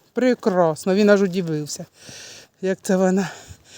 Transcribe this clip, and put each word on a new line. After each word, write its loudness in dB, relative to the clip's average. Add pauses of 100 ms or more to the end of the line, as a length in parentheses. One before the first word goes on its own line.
(140)
прекрасно. 0
Він 4
аж 6
удивився, -4 (760)
як -4
це 0
вона 0 (480)